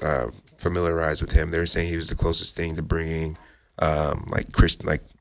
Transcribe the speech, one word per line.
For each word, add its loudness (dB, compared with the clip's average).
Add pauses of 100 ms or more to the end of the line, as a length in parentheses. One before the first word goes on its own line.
uh, 0 (300)
familiarized 0
with -2
him. 2
They 2
were 0
saying 0
he -2
was -4
the -4
closest 0
thing -4
to -4
bringing, -2 (400)
um, 0
like, -2
Christ-, 4
like, -2 (160)